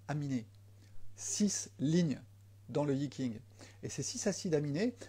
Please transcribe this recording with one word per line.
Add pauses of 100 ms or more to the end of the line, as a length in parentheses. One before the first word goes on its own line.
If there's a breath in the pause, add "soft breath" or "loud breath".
aminés. (680 soft breath)
Six
lignes (500)
dans
le
Yiking. (420 loud breath)
Et
ces
six
acides
aminés, (140 loud breath)